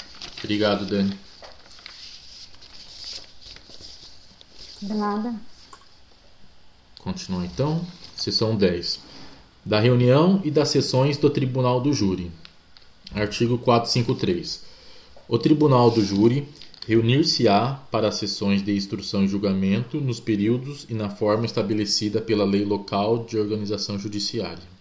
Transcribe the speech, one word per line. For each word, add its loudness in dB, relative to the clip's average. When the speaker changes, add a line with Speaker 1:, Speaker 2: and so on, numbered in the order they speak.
Speaker 1:
Obrigado, 0
Dani. 0
Speaker 2:
De -6
nada. -2
Speaker 1:
Continua -6
então. -2
Seção -2
dez. 0
Da 2
reunião 6
e -2
das 2
sessões 2
do 4
Tribunal 0
do 2
Júri. 0
Artigo 0
quatrocentos 2
e -2
cinquenta 0
e -8
três. -4
O 0
Tribunal 6
do 4
Júri 2
reunir-se-á 2
para 2
as 0
sessões -2
de 0
instrução -2
e 4
julgamento 0
nos -4
períodos -2
e -8
na -4
forma 0
estabelecida 0
pela 2
lei 2
local -2
de -6
organização -2
judiciária. -6